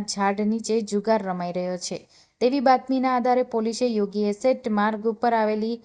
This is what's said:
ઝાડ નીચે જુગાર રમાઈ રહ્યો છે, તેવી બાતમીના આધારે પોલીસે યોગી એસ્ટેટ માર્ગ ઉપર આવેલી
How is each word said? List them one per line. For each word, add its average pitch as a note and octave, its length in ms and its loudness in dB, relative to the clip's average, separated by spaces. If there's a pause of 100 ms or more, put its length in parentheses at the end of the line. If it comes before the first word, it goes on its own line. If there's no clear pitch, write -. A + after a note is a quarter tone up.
ઝાડ G3+ 400 -2
નીચે A3 380 0
જુગાર G3+ 380 0
રમાઈ F3+ 340 -6
રહ્યો F3+ 220 -4
છે, F3+ 200 -10 (440)
તેવી B3+ 200 2
બાતમીના B3+ 540 2
આધારે B3 320 2
પોલીસે A#3 420 -2
યોગી G#3 360 0
એસ્ટેટ B3+ 460 0
માર્ગ G#3+ 400 0
ઉપર A#3 220 0
આવેલી A3 520 0